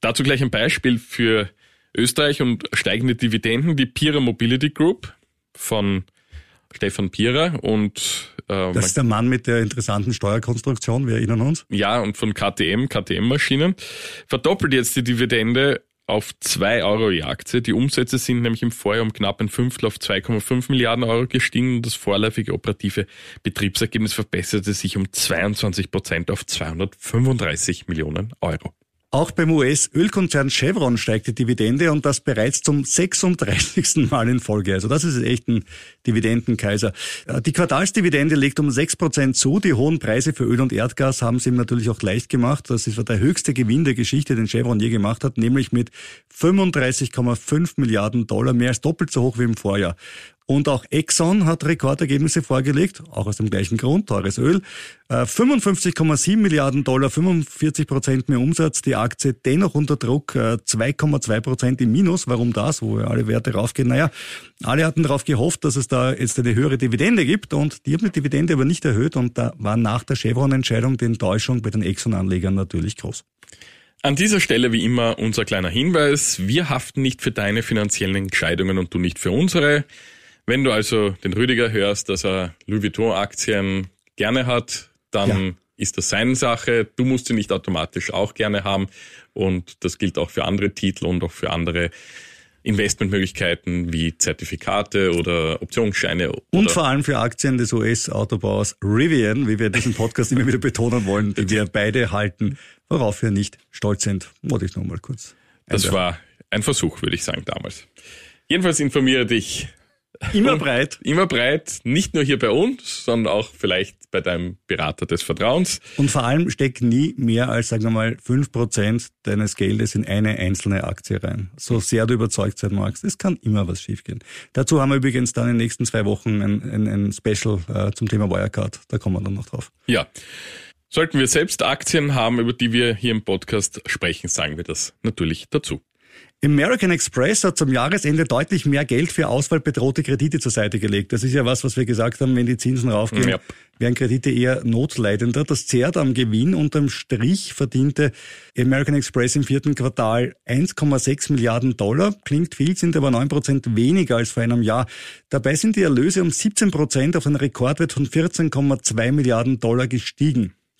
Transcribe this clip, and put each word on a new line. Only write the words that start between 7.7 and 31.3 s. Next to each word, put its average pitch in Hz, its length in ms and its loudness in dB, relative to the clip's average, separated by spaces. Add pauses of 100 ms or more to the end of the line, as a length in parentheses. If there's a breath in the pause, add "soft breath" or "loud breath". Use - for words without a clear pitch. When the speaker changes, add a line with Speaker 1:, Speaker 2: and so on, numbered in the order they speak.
Speaker 1:
äh, 92 260 -2
Speaker 2:
Das 92 140 0
ist - 100 0
der 143 60 2
Mann 117 260 2
mit 123 200 0
der 117 120 2
interessanten 110 540 -2
Steuerkonstruktion, 117 920 -2
wir 113 80 0
erinnern 113 240 0
uns. 147 280 0
Speaker 1:
Ja, 104 320 0
und 104 160 -2
von 107 160 -2
K 101 200 -2
T - 180 -2
M, 120 180 0
K-T-M-Maschinen, 135 840 0 (540 loud breath)
verdoppelt 156 440 0
jetzt 127 220 2
die 131 80 0
Dividende 120 800 2 (240)
auf 104 340 -2
zwei 101 420 0
Euro 107 300 2
je 82 100 0
Aktie. 76 400 -4
Die 117 100 -2
Umsätze 127 460 0
sind 120 240 0
nämlich 113 200 -2
im 120 100 0
Vorjahr 110 320 -2
um 107 80 -2
knapp 101 280 -4
ein 110 80 -2
Fünftel 123 380 -2
auf 107 140 -2
zwei 98 200 -2
Komma 110 200 -2
fünf 123 280 -2
Milliarden 120 360 2
Euro 117 240 2
gestiegen 123 480 0
und 117 100 -2
das 110 80 -4
vorläufige 101 580 -2
operative 98 540 -4 (380 loud breath)
Betriebsergebnis 107 680 -2
verbesserte 101 600 -2
sich - 240 -4
um 95 160 -2
zweiundzwanzig 90 800 -2
Prozent 85 400 -4
auf - 140 -6
zweiundzwanzig 95 1400 -2
Millionen 82 520 -4
Euro. - 340 -6 (380)
Speaker 2:
Auch 147 200 2
beim 165 180 2
U-S-Ölkonzern 151 1000 2
Chevron 131 460 0
steigt 110 300 -2
die 113 80 -4